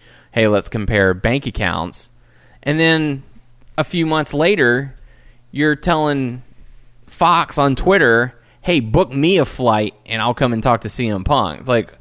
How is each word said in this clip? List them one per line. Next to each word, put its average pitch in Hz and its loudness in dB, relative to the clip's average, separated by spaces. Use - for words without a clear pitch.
"Hey, 110 2
let's 104 0
compare 101 0
bank 117 -2
accounts." 87 -6
And 151 -2
then 156 2
a 160 -2
few 165 -2
months 156 -2
later, 139 0
you're 147 0
telling 143 -2
Fox 175 0
on 139 2
Twitter, 127 2
"Hey, 175 0
book 120 0
me 160 2
a 143 2
flight 110 -2
and 113 -4
I'll 120 0
come 123 0
and 110 -4
talk 120 0
to 110 -10
C 120 -4
M 95 -4
Punk." 110 0
It's - -10
like, 117 -2